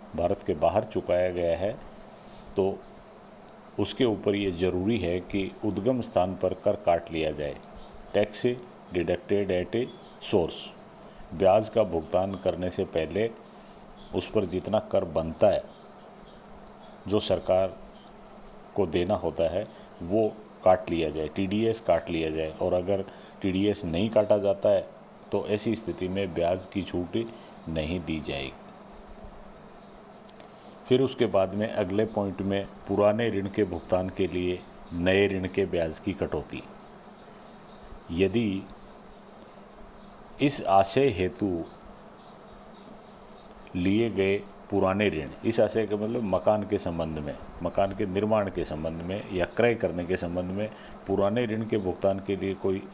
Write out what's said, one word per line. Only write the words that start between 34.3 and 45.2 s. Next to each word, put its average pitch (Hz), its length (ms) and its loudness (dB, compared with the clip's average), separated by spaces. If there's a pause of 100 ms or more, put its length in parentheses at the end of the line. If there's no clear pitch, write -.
नए 92 340 6
ऋण 95 200 -2
के 98 180 0
ब्याज 82 320 -2
की - 160 -4
कटौती। 76 480 -4 (1500)
यदि 95 480 2 (1800)
इस 143 240 2
आशय 98 460 6
हेतु 90 540 0 (2000)
लिए 101 340 4
गए 98 260 2 (340)
पुराने 95 400 4
ऋण, 78 180 -4 (160)